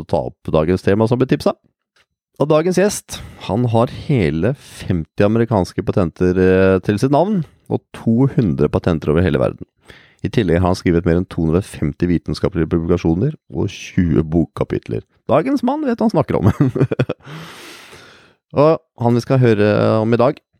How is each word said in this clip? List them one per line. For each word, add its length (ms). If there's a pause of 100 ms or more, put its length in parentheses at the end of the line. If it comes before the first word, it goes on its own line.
ta 240
opp 240
dagens 320
tema 240
som 80
ble 160
tipset. 240 (800)
Og 160
dagens 240
gjest, 400 (320)
han 240
har 320
hele 480
femti 720
amerikanske 640
patenter, 480
eh, 480
til 160
sitt 160
navn, 300 (180)
og 160 (160)
to 400
hundre 320
patenter 400
over 160
hele 160
verden. 240 (600)
I 80
tillegg 240
har 140
han 60
skrevet 280
mer 140
enn 100
to 140
hundre 180
og 60
femti 420
vitenskapelige 640
publikasjoner 640 (180)
og 160
tjue 560
bokkapitler. 760 (260)
Dagens 360
mann 200
vet 140
hva 80
han 60
snakker 240
om. 120
<laughs> 40 (2000)
Og 420
han 140
vi 40
skal 200
høre 260 (320)
om 140
i 80
dag, 180 (200)